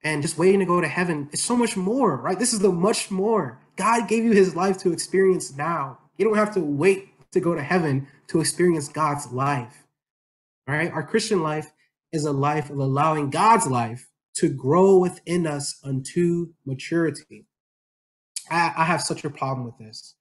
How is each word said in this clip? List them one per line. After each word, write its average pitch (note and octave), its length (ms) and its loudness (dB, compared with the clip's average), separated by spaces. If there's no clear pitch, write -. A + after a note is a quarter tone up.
And D3+ 200 -2
just D#3+ 160 -4
waiting F#3+ 220 4
to F#3 60 0
go F3 140 2
to D#3+ 80 -2
heaven D3+ 420 -2
is - 120 -6
so A#3+ 120 -2
much A#3 220 0
more, G3 400 0
right? D3+ 220 -4
This A#3+ 160 0
is G#3 60 -4
the F#3+ 120 4
much F#3+ 380 0
more. F#3+ 500 -2
God A3 320 0
gave A3+ 160 2
you A#3 80 4
his F#3 240 6
life F#3 220 0
to F3+ 140 0
experience F3+ 640 0
now. D3 440 -6
You F#3 80 0
don't G#3+ 120 2
have G#3 180 0
to F#3+ 60 2
wait E3 500 0
to F#3 80 2
go E3+ 140 0
to D3+ 80 -6
heaven C#3+ 460 0
to D#3+ 120 2
experience D#3+ 480 2
God's D3 420 -4
life, B2+ 560 -4
right? D3+ 240 -2
Our D#3 160 -6
Christian G#3 360 0
life D#3 280 -4
is D3+ 120 -2
a D3+ 80 -2
life C#3+ 380 0
of C#3 80 -8
allowing C#3+ 520 0
God's G#3 360 4
life A#2+ 420 -4
to E3+ 120 2
grow D#3 500 6
within F3 480 0
us C#3+ 380 -6
unto E3+ 640 -2
maturity. C#3+ 840 -6
I, E3 280 0
I D#3+ 60 4
have E3 160 0
such - 240 -6
a D3+ 60 -4
problem C3 340 -6
with A#2 140 -14
this. - 420 -20